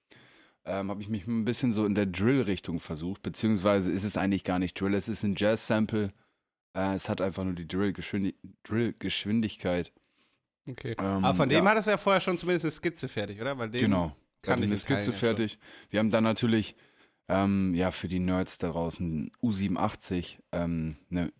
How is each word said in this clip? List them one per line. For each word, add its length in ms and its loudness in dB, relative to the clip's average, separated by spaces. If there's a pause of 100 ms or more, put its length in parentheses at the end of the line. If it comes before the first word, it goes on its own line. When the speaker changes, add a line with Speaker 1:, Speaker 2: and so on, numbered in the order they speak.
(640)
Speaker 1:
Ähm, 240 -4
hab 120 -6
ich 80 -10
mich 180 -6
ein 180 -2
bisschen 280 0
so 120 2
in 100 2
der 100 2
Drill-Richtung 760 0
versucht, 420 -8
beziehungsweise 680 2
ist 140 0
es 120 4
eigentlich 280 0
gar 140 0
nicht 200 -2
Drill, 140 0
es 160 0
ist 140 -2
ein 120 0
Jazz-Sample. 760 2 (640)
Äh, 180 0
es 160 -2
hat 120 0
einfach 220 -2
nur 100 -2
die 140 -8
Drill-Geschwindi-, 680 0 (280)
Drill-Geschwindigkeit. 1300 -2 (760)
Speaker 2:
Okay. 320 -8
Speaker 1:
Ähm, 260 0
Speaker 2:
Aber 80 4
von 160 2
dem 160 4
Speaker 1:
ja. 60 6
Speaker 2:
hattest 160 2
du 40 2
ja 60 2
vorher 220 4
schon 180 -2
zumindest 280 -2
eine 60 0
Skizze 360 -6
fertig, 340 -6
oder? 160 -4
Weil 120 -4
den 120 -2
Speaker 1:
Genau. 260 2
Speaker 2:
kann 60 -8 (300)
Speaker 1:
Wir 100 -2
hatten 100 0
Speaker 2:
ich 40 0
Speaker 1:
eine 80 2
Speaker 2:
in 20 2
Teilen 0 -
Speaker 1:
Skizze 220 2
Speaker 2:
ja 60 2
schon. 100 -2
Speaker 1:
fertig. 440 0 (300)
Wir 100 2
haben 120 4
dann 120 4
natürlich, 520 2 (520)
ähm, 460 2
ja, 180 2
für 160 -6
die 120 -2
Nerds 400 0
da 100 -2
draußen 600 -4 (100)
U 100 0
siebenundachtzig, 840 -2 (140)
ähm, 460 -2 (120)
ne, 300 -2